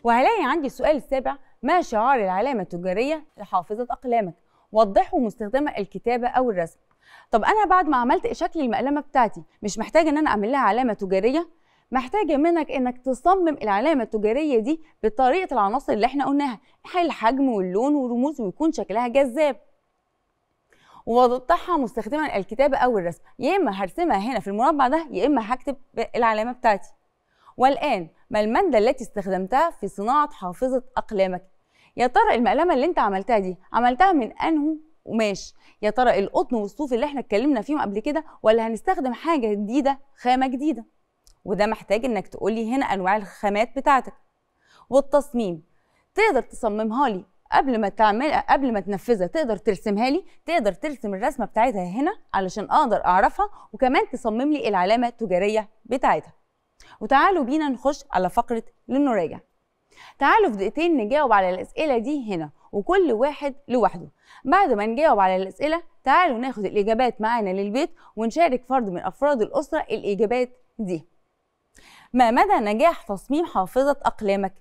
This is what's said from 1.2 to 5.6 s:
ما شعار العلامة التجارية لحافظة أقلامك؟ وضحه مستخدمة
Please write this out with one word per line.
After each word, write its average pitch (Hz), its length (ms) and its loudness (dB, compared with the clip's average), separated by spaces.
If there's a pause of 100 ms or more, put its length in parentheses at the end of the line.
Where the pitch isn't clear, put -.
ما 330 180 2
شعار 240 380 0
العلامة 202 420 -2
التجارية 185 640 -4 (120)
لحافظة 208 540 -6
أقلامك؟ 226 420 -2 (380)
وضحه 226 480 2
مستخدمة 247 580 -2